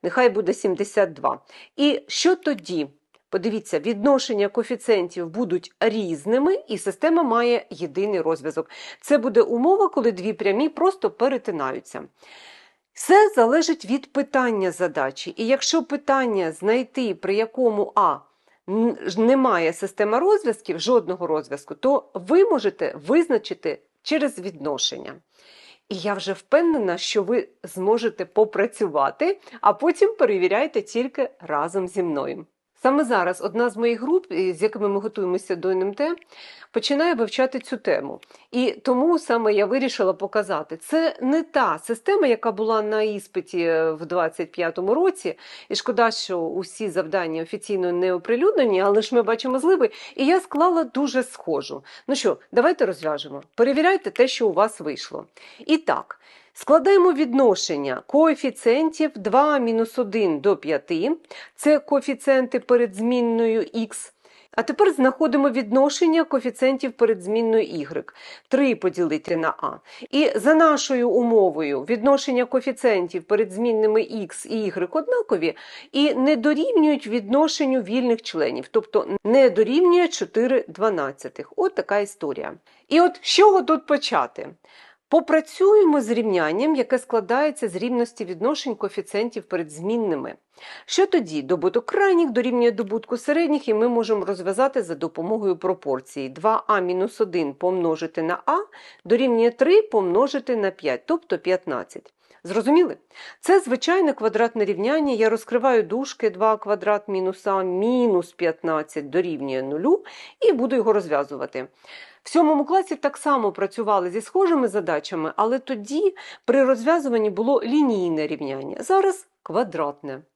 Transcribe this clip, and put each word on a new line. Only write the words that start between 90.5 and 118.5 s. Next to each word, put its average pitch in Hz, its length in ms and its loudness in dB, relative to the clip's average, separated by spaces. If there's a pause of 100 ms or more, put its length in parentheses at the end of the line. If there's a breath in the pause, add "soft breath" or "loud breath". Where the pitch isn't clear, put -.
Що 381 200 2
тоді? 170 360 -2
Добуток 170 440 0
крайніх 370 440 2
дорівнює 240 400 2
добутку 220 460 -6
середніх, 294 520 0
і 214 60 2
ми 226 140 2
можемо 220 360 0
розв'язати 202 580 -2
за 165 120 -6
допомогою 175 600 -4
пропорції. 139 720 -4
Два 170 380 -2
а 208 140 2
мінус 180 400 -4
один 170 340 -2
помножити 170 680 -2
на 165 240 -4
а 311 100 2 (480 loud breath)
дорівнює 233 460 2
три 339 320 4
помножити 240 720 0
на 196 140 0
п'ять, 139 360 -4
тобто 311 320 -2
п'ятнадцять. - 720 -6 (320 soft breath)
Зрозуміли? 233 520 2 (440 loud breath)
Це 370 200 4
звичайне 311 520 0
квадратне 220 520 0
рівняння. 247 480 0
Я 220 180 2
розкриваю 233 520 0
дужки, 226 480 -4
два 214 260 0
квадрат 208 520 -2
мінус 190 380 -4
а 190 160 0
мінус 196 720 0
п'ятнадцять 156 800 -4
дорівнює 139 520 -2
нулю, 165 420 0 (360 loud breath)
і 440 120 4
буду 254 240 0
його 220 160 2
розв'язувати. 143 720 -4 (560 loud breath)
В - 60 -18
сьомому 302 360 4
класі 370 320 -2
так 285 200 -4
само 240 360 0
працювали 196 580 -2
зі 208 100 -4
схожими 330 480 2
задачами, 165 680 -2
але 233 220 2
тоді 269 560 -2 (300 loud breath)
при 269 200 4
розв'язуванні 247 640 2
було 233 320 0
лінійне 208 640 0
рівняння, 139 540 -8